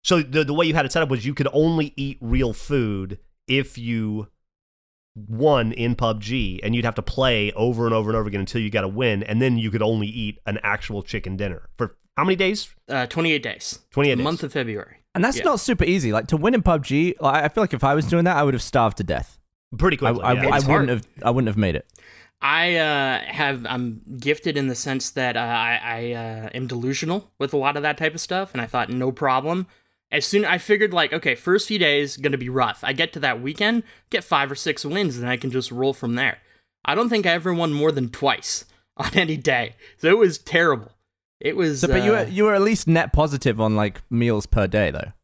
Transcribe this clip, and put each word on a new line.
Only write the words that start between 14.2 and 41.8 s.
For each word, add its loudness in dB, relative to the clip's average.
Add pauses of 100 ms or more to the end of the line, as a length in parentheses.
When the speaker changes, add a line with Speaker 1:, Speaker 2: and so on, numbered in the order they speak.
Speaker 2:
Month -2
of -10
February. -6 (160)
Speaker 3:
And 2
that's 2
Speaker 2:
Yeah. -4
Speaker 3:
not 2
super 0
easy. 2
Like, 0
to 0
win 2
in 2
pub 2
G, 0
like, 2
I 2
feel 0
like -2
if -2
I 4
was 2
doing 2
that, 4
I 4
would 2
have -2
starved 2
to -4
death. -4 (400)
Speaker 1:
Pretty 4
Speaker 3:
I, -10
Speaker 1:
quickly, 0
Speaker 3:
I, 2
Speaker 1:
yeah. 2
Speaker 3:
I 4
Speaker 2:
It's 2
Speaker 3:
wouldn't 4
Speaker 2:
hard. -
Speaker 3:
have, -2 (160)
I 2
wouldn't 2
have -2
made 2
it. -4 (560)
Speaker 2:
I, 2
uh, 2
have, -2
I'm -4 (180)
gifted 0
in 0
the -2
sense -4
that, -2
uh, 0
I, 0
I, -4
uh, -8
am -6
delusional -4 (100)
with -2
a 0
lot 0
of -4
that -2
type -2
of -10
stuff, -6
and -4
I -4
thought, -4
"No -2
problem." -2 (460)
As 0
soon, 2
I 2
figured, 2
like, 2
"Okay, 0
first 0
few -2
days, 2
gonna 0
be -6
rough. 0
I -2
get -2
to -12
that -2
weekend, 0 (260)
get -2
five 0
or -6
six -4
wins, -2
and -4
I 0
can -6
just -4
roll 0
from -4
there." -2 (440)
I 0
don't 0
think 0
I 4
ever 0
won 0
more 2
than -2
twice -2 (160)
<laughs> -20
on -4
any 0
day. -2 (220)
So 0
it 8
was 4
terrible. 0 (460)
It -2
was, 0